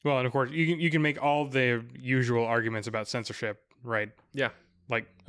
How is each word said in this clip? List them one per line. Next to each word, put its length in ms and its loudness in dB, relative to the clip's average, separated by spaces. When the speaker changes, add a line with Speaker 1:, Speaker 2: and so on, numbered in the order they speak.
Speaker 1:
Well, 140 2
and 80 2
of 80 0
course, 180 2
you 140 0
can, 140 0
you 100 2
can 120 2
make 200 0
all 240 2
the 400 2
usual 460 2
arguments 420 0
about 200 -4
censorship, 540 -6
right? 260 -2
Speaker 2:
Yeah. 160 -2
Speaker 1:
Like, 160 0